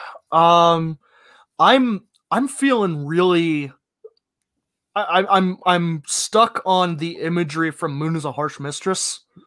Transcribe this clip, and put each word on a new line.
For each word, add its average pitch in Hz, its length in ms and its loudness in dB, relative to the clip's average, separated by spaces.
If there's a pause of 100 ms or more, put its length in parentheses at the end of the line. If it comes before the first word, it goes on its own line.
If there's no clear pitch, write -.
(340)
Um, 165 640 4 (600)
I'm, 226 460 4 (260)
I'm 240 160 0
feeling 208 580 0
really 165 680 0 (1200)
I, 208 60 0 (200)
I, 202 160 2
I'm, 185 280 0
I'm 170 400 0
stuck - 600 0
on 180 320 0
the 170 220 -8
imagery 160 520 -2
from 151 220 -8
Moon 156 220 -2
is 151 100 -6
a 143 60 -4
Harsh 147 280 -6
Mistress. - 640 -6 (240)